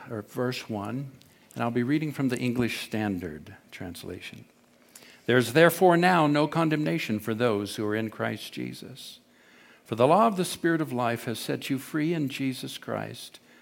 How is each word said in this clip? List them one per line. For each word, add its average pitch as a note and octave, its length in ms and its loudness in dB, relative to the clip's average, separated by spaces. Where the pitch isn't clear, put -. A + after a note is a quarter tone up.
or A2 140 -6
verse B2+ 440 -4
one, A#2 440 -6
and A#2+ 100 -4
I'll A#2 80 0
be A#2+ 120 2
reading D3+ 280 0
from C#3 160 0
the B2 100 0
English B2 440 0
Standard F#2 760 -4
Translation. F#2 760 -12
There's A#2+ 280 4
therefore E3+ 440 8
now F3 300 6
no D3 200 4
condemnation D#3 720 0
for A2+ 140 -4
those G#2+ 420 0
who A2 100 -2
are G#2 100 0
in A2 140 -2
Christ A2+ 440 -6
Jesus. - 680 -12
For - 120 -6
the A#2 120 6
law G3 200 6
of G3+ 100 -2
the F3+ 80 0
Spirit E3 360 0
of C#3 100 -4
life A#2+ 340 -2
has A2 120 -4
set - 320 -6
you C3+ 80 0
free D#3 360 -2
in D3+ 140 -2
Jesus C3 500 -6
Christ, G#2+ 600 -8